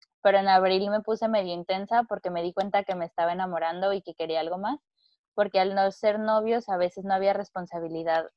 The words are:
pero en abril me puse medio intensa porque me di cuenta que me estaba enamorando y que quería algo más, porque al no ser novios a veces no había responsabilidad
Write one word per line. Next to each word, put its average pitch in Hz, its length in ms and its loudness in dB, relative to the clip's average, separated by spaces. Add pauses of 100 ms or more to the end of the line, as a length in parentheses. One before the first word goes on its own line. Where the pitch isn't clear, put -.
(220)
pero 196 180 6
en 196 80 0
abril 190 420 4
me 214 120 0
puse 220 260 -2
medio 196 260 0
intensa 190 500 -2
porque 202 280 -6
me 175 120 -2
di 175 100 -4
cuenta 202 320 -2
que 185 100 -4
me 175 100 -6
estaba 170 280 -2
enamorando 180 600 -2
y 196 80 -4
que 170 140 -14
quería 160 240 -4
algo 165 180 -4
más, 220 220 -6 (540)
porque 202 260 0
al 190 160 2
no 196 160 2
ser 208 280 0
novios 220 500 0
a 190 80 0
veces 180 260 -2
no 196 100 -2
había 196 200 4
responsabilidad 165 1040 -4